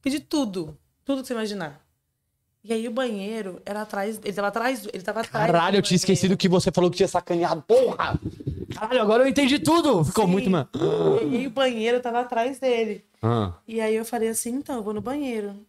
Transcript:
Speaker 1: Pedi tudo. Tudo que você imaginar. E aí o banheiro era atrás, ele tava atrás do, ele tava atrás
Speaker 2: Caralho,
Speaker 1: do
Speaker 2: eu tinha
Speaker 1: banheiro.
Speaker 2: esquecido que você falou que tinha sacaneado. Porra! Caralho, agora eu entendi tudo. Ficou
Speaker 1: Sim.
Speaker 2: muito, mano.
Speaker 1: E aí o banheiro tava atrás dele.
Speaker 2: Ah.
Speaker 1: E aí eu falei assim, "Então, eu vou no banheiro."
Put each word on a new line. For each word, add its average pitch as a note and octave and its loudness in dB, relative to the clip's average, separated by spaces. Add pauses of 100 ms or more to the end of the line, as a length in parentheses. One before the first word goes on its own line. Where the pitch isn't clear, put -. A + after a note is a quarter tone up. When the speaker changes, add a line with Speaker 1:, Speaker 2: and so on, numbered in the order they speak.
Speaker 1:
Pedi C#4 -2
tudo. F#3 -4 (300)
Tudo C4+ -2
que C4 -12
você B3+ -6
imaginar. G3+ -6 (800)
E G#3 -8
aí A3+ -4
o - -6
banheiro A3 -6
era G#3 -8
atrás, G#3+ -2
ele G3+ -4
tava G3+ 0
atrás A3+ -2
do, G#3 -10
ele F#3 -10
tava G#3+ -4
atrás A3+ -2
Speaker 2:
Caralho, E3+ 4
Speaker 1:
do G3+ 6
Speaker 2:
eu F#3+ 2
tinha F#3 2
Speaker 1:
banheiro. - 2
Speaker 2:
esquecido F#3 2
que - 0
você F3+ 4
falou F3+ 4
que F3 -8
tinha F#3+ 6
sacaneado. E3+ 0
Porra! A4+ 2 (560)
Caralho, B3 0
agora A3 6
eu C4+ 6
entendi C#4 2
tudo. D4 4
Ficou A3 2
Speaker 1:
Sim. F3 2
Speaker 2:
muito, G3+ 2
mano. D#3+ 2 (600)
Speaker 1:
E B3+ 0
aí B3+ -2
o - -6
banheiro A#3+ 0
tava A#3+ -2
atrás B3 -4
dele. A3+ -2 (180)
Speaker 2:
Ah. A2 0 (140)
Speaker 1:
E A3+ -6
aí A3 0
eu A3 -4
falei A3+ -4
assim, A3+ -6
"Então, C#4+ -8
eu A3+ -8
vou G#3 -6
no G#3 -6
banheiro." A#3 -6 (140)